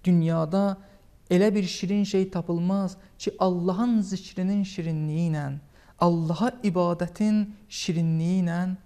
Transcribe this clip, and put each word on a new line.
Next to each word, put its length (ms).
Dünyada 720
elə 240
bir 80
şirin 400
şey 280
tapılmaz 680
ki, 200
Allahın 600
zikrinin 640
şirinliyi 680
ilə, 160
Allaha 520
ibadətin 840
şirinliyi 760
ilə 180